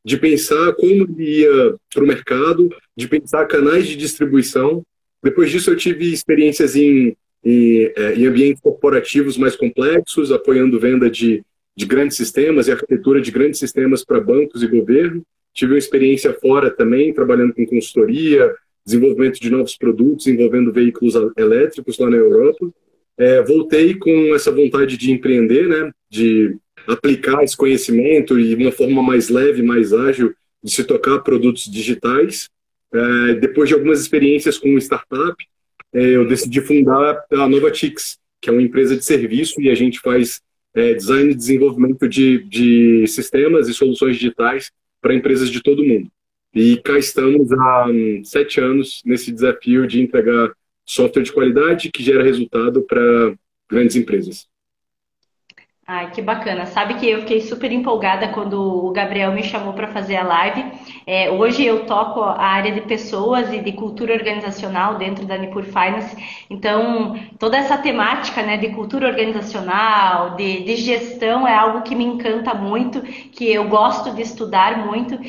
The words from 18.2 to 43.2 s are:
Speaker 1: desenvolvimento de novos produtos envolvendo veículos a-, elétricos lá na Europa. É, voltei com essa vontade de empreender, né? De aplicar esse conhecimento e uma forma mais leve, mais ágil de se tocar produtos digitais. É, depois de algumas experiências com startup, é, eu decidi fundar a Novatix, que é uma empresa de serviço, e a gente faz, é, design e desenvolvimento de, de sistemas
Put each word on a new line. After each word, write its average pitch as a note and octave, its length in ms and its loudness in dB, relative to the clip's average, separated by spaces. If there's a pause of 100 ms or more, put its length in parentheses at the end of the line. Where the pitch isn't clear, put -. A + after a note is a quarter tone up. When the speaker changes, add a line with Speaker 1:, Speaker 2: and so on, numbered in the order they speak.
Speaker 1:
desenvolvimento B2 560 2
de A#2 100 -4
novos B2+ 260 -2
produtos B2 520 0
envolvendo A#2+ 440 2
veículos A#2+ 440 2
a-, A2 200 0
elétricos A#2+ 640 0
lá B2 100 0
na A#2 80 4
Europa. A#2 540 4 (480)
É, B2+ 240 4
voltei D#3 540 2
com D#3+ 360 2
essa D3 200 0
vontade C3+ 440 2
de B2 140 -2
empreender, B2+ 560 2
né? D#3 240 -2 (180)
De A2 480 0 (300)
aplicar C3+ 560 0
esse C#3 140 -2
conhecimento C3+ 800 2
e A2+ 160 2
uma B2+ 160 0
forma C3 320 0
mais B2 260 2
leve, B2+ 320 2
mais A#2 320 2
ágil B2 400 2 (300)
de G#2+ 80 -10
se C3 140 -2
tocar C#3 360 0
produtos A#2+ 440 0
digitais. A#2+ 840 -4 (440)
É, A#2+ 420 0
depois C#3+ 340 0
de D#3 60 2
algumas C#3+ 240 2
experiências C#3+ 580 0
com C#3 220 2
startup, C3+ 560 -4 (580)
é, A#2+ 80 0
eu B2+ 280 4
decidi B2+ 320 -2
fundar C#3+ 720 2
a C#3 160 2
Novatix, D3 720 -2 (220)
que A#2+ 100 -6
é - 20 2
uma B2 100 2
empresa B2+ 320 0
de B2+ 100 -6
serviço, C3 560 -2
e C#3 80 2
a B2 60 4
gente B2 240 0
faz, B2 420 -2 (340)
é, A#2 200 2
design C3+ 380 2
e - 20 2
desenvolvimento C3 720 0
de, B2+ 380 2
de A#2 640 4
sistemas C#3 600 0